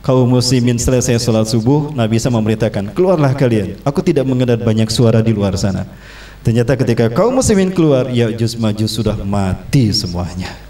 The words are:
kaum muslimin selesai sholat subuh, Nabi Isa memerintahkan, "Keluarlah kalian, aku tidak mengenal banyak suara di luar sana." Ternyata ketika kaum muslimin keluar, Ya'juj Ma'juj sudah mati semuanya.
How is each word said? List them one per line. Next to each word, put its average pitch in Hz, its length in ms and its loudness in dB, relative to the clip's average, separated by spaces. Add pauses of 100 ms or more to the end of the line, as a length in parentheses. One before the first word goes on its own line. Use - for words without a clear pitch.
kaum 127 240 2
muslimin 123 480 2
selesai 123 400 0
sholat 110 320 0
subuh, 135 480 0
Nabi 113 240 0
Isa - 80 -4
memerintahkan, 107 640 -2
"Keluarlah 160 400 2
kalian, 107 560 0
aku - 160 -2
tidak 143 240 2
mengenal 123 320 0
banyak 110 320 0
suara 113 320 4
di 117 80 2
luar 101 240 0
sana." 95 320 -4 (560)
Ternyata 117 320 2
ketika 117 320 0
kaum 226 320 2
muslimin 190 320 2
keluar, 139 400 2
Ya'juj 117 480 -2
Ma'juj 107 400 -2
sudah 107 240 -2
mati 101 720 0
semuanya. 87 560 -6 (180)